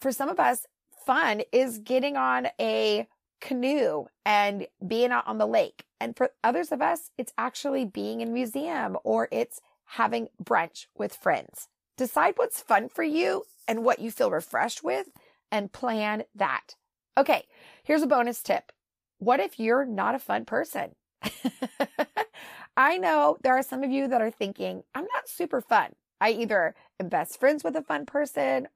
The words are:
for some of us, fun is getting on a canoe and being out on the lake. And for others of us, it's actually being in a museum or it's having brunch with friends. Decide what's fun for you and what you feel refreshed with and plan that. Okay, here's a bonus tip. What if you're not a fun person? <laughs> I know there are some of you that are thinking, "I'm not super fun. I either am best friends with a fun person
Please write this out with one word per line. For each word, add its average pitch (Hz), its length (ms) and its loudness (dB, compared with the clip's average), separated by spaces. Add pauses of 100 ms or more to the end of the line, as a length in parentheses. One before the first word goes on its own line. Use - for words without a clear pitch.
for 269 100 0
some 277 160 -2
of 294 140 0
us, 247 240 2 (400)
fun 247 380 2 (100)
is 247 240 2
getting 254 400 0
on 254 320 0 (100)
a 220 480 2 (320)
canoe 247 680 0 (180)
and 202 420 2 (180)
being 233 260 2
out 240 160 0
on 220 100 -4
the 214 100 2
lake. 220 380 0 (160)
And 233 160 -6
for 254 140 0 (120)
others 269 280 0
of 269 100 -2
us, 330 360 -2
it's - 200 -8
actually 262 480 -2
being 214 360 -6
in 233 80 -4
a - 20 -4
museum 254 720 -4
or 226 280 0
it's 226 300 -4 (240)
having 233 420 -2 (160)
brunch - 440 -2 (100)
with 101 180 -6
friends. - 540 -2 (280)
Decide 302 380 2
what's - 260 0
fun 214 280 2
for 339 140 -4
you 320 400 0 (240)
and 226 160 -2
what - 160 4
you 220 120 -6
feel 214 200 0
refreshed 165 520 -2
with 359 240 -2 (440)
and 208 200 -4
plan 214 520 -2 (120)
that. 139 400 -4 (420)
Okay, 277 280 2 (380)
here's 294 180 2
a 311 60 2
bonus 240 340 2
tip. - 300 -2 (480)
What 240 200 4
if 392 200 -4
you're 233 260 2
not 214 280 -2
a 262 60 -2
fun 226 260 -2
person? 254 460 -4 (320)
<laughs> - 1500 -6
I 302 200 4
know 302 440 4
there 254 160 4
are 269 60 0
some 262 200 -6
of 262 60 -2
you 277 200 0
that 240 120 2
are 220 80 0
thinking, 190 540 -6 (100)
"I'm 320 200 -6
not - 140 -6
super 294 340 -4
fun. 196 320 2 (280)
I 214 100 4
either 202 440 0 (240)
am 180 100 -4
best 165 300 -4
friends 285 240 2
with 311 120 -2
a 311 60 -2
fun 294 240 -4
person 135 680 -2